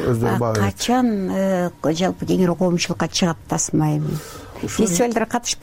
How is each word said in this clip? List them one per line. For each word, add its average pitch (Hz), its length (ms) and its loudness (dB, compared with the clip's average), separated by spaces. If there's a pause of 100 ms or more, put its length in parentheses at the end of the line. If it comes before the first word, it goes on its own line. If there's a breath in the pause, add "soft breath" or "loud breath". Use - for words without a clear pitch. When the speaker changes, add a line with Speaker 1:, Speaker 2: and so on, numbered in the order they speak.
(140)
Speaker 1:
өздөрү 113 220 2
Speaker 2:
А - 40 2
Speaker 1:
баа 117 140 2
берет. 101 200 2
Speaker 2:
качан, 233 560 0
э, 190 400 0 (140)
жалпы 170 420 0
кеңири 175 320 4
коомчулукка 175 500 0
чыгат 165 300 0 (120)
тасма 156 480 0
эми? 151 200 -2 (460)
Speaker 1:
Ушул - 240 0
Speaker 2:
Фестивалдар 220 400 0
катышып - 360 -4